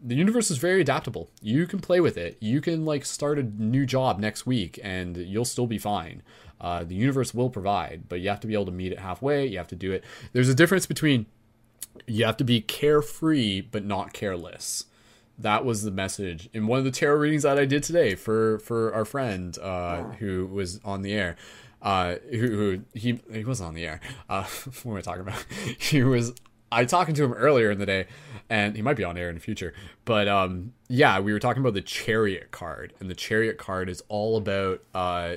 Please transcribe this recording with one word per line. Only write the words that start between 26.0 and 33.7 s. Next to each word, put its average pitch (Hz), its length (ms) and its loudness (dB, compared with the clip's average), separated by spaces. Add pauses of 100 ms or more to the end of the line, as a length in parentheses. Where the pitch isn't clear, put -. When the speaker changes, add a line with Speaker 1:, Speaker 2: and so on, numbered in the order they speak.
Speaker 1:
was, 120 320 2 (380)
I 120 120 4
talking 170 320 2
to 147 80 4
him 120 80 2
earlier 117 400 6
in 98 80 -2
the 101 60 0
day, 95 200 2 (420)
and 107 280 0
he 110 60 -6
might 131 140 2
be 104 60 -2
on 87 160 -4
air 87 100 -4
in 85 60 -6
the 85 60 -10
future. 95 340 -6 (300)
But, 104 240 4
um, 95 440 2 (160)
yeah, 127 300 6
we 101 140 2
were 104 80 0
talking 123 220 2
about 120 120 2
the 95 60 0
Chariot 107 720 -2
card, 82 480 -12
and 92 100 -10
the 90 60 -8
Chariot 110 420 0
card 92 300 -4